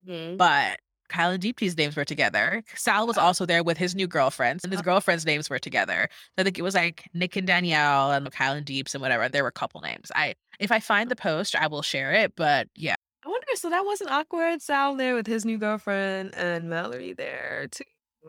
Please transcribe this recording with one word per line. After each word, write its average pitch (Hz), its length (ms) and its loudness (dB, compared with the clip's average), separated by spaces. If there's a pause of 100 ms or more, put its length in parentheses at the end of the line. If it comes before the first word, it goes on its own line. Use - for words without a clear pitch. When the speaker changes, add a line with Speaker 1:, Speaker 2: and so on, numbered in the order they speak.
Speaker 1:
Mm-hmm. 170 300 -8
Speaker 2:
But 143 420 4 (300)
Kyle 170 220 2
and 185 100 -2
Deepti's 196 340 -2
names 151 180 0
were 143 120 -2
together. 151 560 0 (120)
Sal 214 320 0
was 220 120 0
Speaker 1:
Oh. - 20 4
Speaker 2:
also 180 240 4
there 170 180 2
with 165 140 0
his 180 180 -2
new 190 120 0
girlfriends, 135 580 0
and 185 80 -6
his 180 80 -2
Speaker 1:
Oh. 165 40 -8
Speaker 2:
girlfriends' 175 420 2
names 151 240 0
were 131 80 -4
together. 98 500 0 (260)
So 190 60 0
I 185 40 2
think 185 140 0
it 165 40 -4
was, 185 120 -2
like, 170 380 -2
Nick 175 240 -4
and 185 100 -2
Danielle 151 680 4
and 139 200 0
Kyle 139 220 0
and 147 100 -6
Deeps 135 300 -6
and 135 80 -8
whatever. 123 260 2
There 139 160 2
were 120 60 0
couple - 320 -8
names. - 320 -12
I, 143 200 0 (240)
if 214 140 -2
I 220 80 4
find 226 300 0
the 240 60 -2
post, 160 380 -2
I 156 120 2
will 147 160 -4
share 135 320 -2
it. 214 220 2
But 147 380 2
yeah. 143 200 -2 (280)
Speaker 1:
I 294 60 -12
wonder, 480 180 -4 (100)
so 349 120 -6
that 359 160 2
wasn't 392 260 -4
awkward? 330 520 -2
Sal 277 340 0
there 254 180 0
with 226 120 -2
his 220 180 -2
new 226 140 -2
girlfriend 196 800 -2
and 170 340 -2
Mallory 165 420 -6
there 139 580 -8
too. - 140 -14 (440)